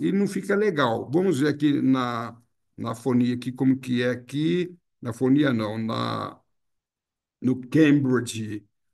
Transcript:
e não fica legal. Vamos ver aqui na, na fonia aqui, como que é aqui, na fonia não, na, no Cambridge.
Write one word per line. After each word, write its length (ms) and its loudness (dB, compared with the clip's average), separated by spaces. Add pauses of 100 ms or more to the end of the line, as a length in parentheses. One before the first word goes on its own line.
e 80 0
não 140 0
fica 300 -4
legal. 540 0
Vamos 300 2
ver 80 2
aqui 340 0
na, 540 0 (400)
na 180 -6
fonia 400 0
aqui, 180 -8
como 260 2
que 240 -2
é 80 0
aqui, 640 -4 (240)
na 120 -8
fonia 400 2
não, 260 -2
na, 600 -6 (1000)
no 280 0
Cambridge. 960 2 (280)